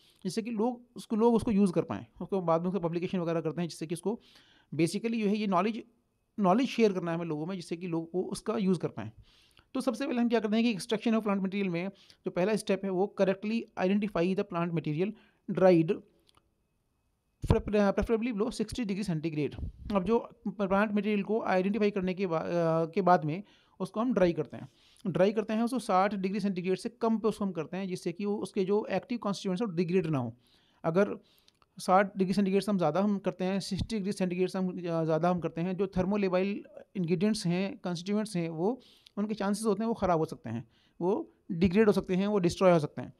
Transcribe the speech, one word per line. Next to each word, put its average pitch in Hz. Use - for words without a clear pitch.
जिससे 202
कि 226
लोग 233
उसको, 208
लोग 233
उसको 220
यूज़ 196
कर 165
पाएँ, 104
उसको 190
बाद 165
में 175
उसको 185
पब्लिकेशन 170
वगैरह 165
करते 156
हैं, 170
जिससे -
कि 165
उसको 196
basically 202
जो 214
है 202
ये 214
नॉलेज, 202
नॉलेज 202
शेयर 220
करना 170
है 165
हमें 170
लोगों 156
में, 190
जिससे 170
कि 175
लोग 165
वो 185
उसका -
यूज़ 190
कर 151
पाएँ। 107
तो 262
सबसे 262
पहले 247
हम 240
क्या 226
करते 208
हैं 233
कि 240
extraction 214
of 220
plant 202
material 190
में 175
जो 180
पहला 196
स्टेप 196
है 196
वो 190
correctly 202
identify 190
the 202
plant 170
material 156
dried 175
preferably 214
below 214
sixty 226
degree 196
centigrade। 151
अब 190
जो 226
प्लांट 196
मटेरियल 208
को 214
आइडेंटिफाई 202
करने 185
के 196
बा-, 165
अ, -
के 160
बाद 180
में 160
उसको 196
हम 240
ड्राई 180
करते 139
हैं, 139
ड्राई 185
करते 214
हैं 226
उसको 240
साठ 196
डिग्री 196
सेंटीग्रेड 185
से 240
कम 226
पे 220
उसको 208
हम 196
करते 165
हैं, 196
जिससे 175
कि 202
वो 202
उसके 196
जो 208
एक्टिव 190
कॉन्स्टिट्यूएंट्स 196
हैं 233
वो 170
डिग्रेड 175
ना 156
हो। 120
अगर 190
साठ 190
डिग्री 190
सेंटीग्रेड 196
से 208
हम 196
ज़्यादा 165
हम 202
करते 185
हैं, 190
सिक्सटी -
डिग्री 196
सेंटीग्रेड 180
से 190
हम, 185
अ, 165
ज़्यादा 160
हम 175
करते 165
हैं, 185
जो 196
thermolabile 190
इंग्रेडिएंट्स 185
हैं, 190
कॉन्स्टिट्यूएंट्स 190
हैं, 165
वो 180
उनके 208
चांसेस 208
होते 208
हैं 226
वो 233
ख़राब 180
हो 160
सकते 131
हैं, 113
वो 214
डिग्रेड 185
हो 208
सकते 185
हैं, 190
वो 208
डिस्ट्रॉय 180
हो 170
सकते 147
हैं। -